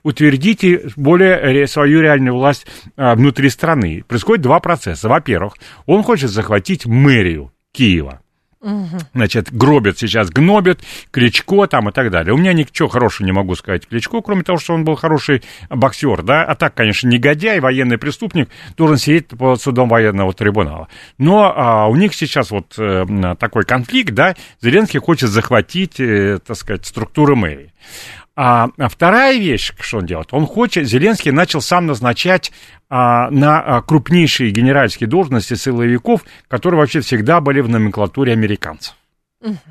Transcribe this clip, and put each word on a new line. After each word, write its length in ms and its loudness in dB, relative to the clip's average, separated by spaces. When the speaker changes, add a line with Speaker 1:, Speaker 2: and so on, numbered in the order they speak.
Speaker 1:
утвердить 640 2
и 160 2
более 400 4
ре-, 300 2
свою 340 2
реальную 340 2
власть, 320 0
а, 180 2
внутри 360 2
страны. 560 -4
Происходит 360 0
два 180 2
процесса. 480 -4
Во-первых, 460 -2
он 160 4
хочет 280 0
захватить 560 -2
мэрию 640 2
Киева. 480 -2
Speaker 2:
Мгм. 360 -8
Speaker 1:
Значит, 420 -2
гробят 420 2
сейчас, 300 -2
гнобят, 520 2
Кличко 540 2
там 220 -2
и 40 -4
так 180 -2
далее. 240 0
У 20 2
меня 160 2
ничего 360 0
хорошего 360 -2
не 80 0
могу 220 -2
сказать 340 -6
Кличко, 320 -6
кроме 220 -4
того, 160 -2
что 160 -4
он 100 -2
был 120 0
хороший 460 0
боксер, 520 -2
да, 220 0
а 120 -4
так, 180 -4
конечно, 340 0
негодяй, 520 0
военный 360 0
преступник, 540 -6
должен 220 2
сидеть 300 0
под 340 -2
судом 260 0
военного 460 2
трибунала. 540 -4
Но, 400 4
а, 300 2
у 100 2
них 180 2
сейчас 360 -4
вот, 260 -8
э, 60 -6
м, 300 -2
такой 260 -2
конфликт, 480 -2
да, 220 2
Зеленский 400 2
хочет 300 0
захватить, 680 -2
э, 480 0
так 120 -10
сказать, 260 -10
структуры 520 0
мэрии. 360 -4
А, 320 2
а 100 -2
вторая 500 2
вещь, 420 -4
что 180 -8
он 80 -4
делает, 260 -8
он 140 0
хочет, 400 -2
Зеленский 440 0
начал 320 0
сам 240 0
назначать, 640 -2
а, 380 2
на, 300 4
а, 220 -2
крупнейшие 680 2
генеральские 580 0
должности 460 -2
силовиков, 680 0
которые 320 0
вообще 200 0
всегда 400 0
были 200 0
в 80 -2
номенклатуре 640 0
американцев. 640 -4
Speaker 2:
Мгм. 140 -8